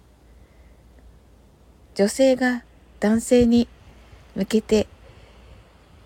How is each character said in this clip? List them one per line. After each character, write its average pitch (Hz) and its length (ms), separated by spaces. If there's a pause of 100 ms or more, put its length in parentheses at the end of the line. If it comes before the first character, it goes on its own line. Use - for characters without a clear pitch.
(1900)
女 202 140
性 262 280
が 254 280 (360)
男 214 200
性 240 260
に 233 220 (680)
向 196 120
け 220 160
て 214 260 (1200)